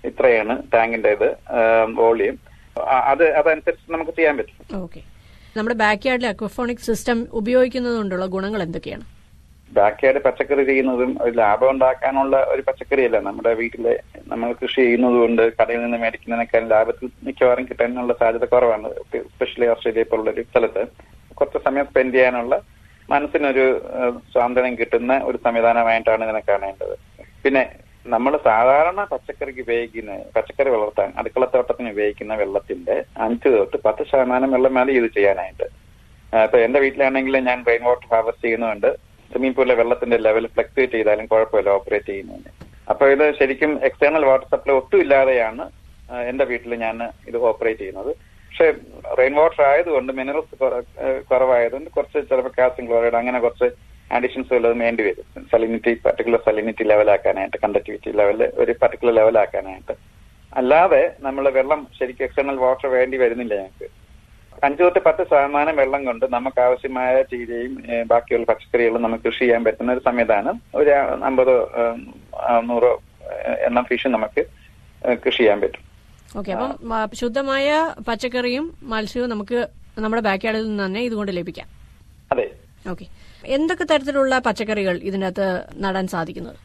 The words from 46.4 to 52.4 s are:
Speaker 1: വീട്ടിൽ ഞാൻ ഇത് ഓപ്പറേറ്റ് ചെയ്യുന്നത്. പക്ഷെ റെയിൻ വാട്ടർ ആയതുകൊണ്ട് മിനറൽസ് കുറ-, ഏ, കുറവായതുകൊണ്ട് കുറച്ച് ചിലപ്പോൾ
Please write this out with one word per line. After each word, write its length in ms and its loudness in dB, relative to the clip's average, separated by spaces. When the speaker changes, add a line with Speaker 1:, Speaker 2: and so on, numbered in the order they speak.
Speaker 1:
വീട്ടിൽ 300 -6
ഞാൻ 240 -6
ഇത് 80 -8
ഓപ്പറേറ്റ് 440 -2
ചെയ്യുന്നത്. 360 -10
പക്ഷെ 580 -2
റെയിൻ 160 4
വാട്ടർ 300 4
ആയതുകൊണ്ട് 480 2
മിനറൽസ് 460 -8
കുറ-, 260 -2
ഏ, 200 -4
കുറവായതുകൊണ്ട് 720 2
കുറച്ച് 380 -4
ചിലപ്പോൾ 300 0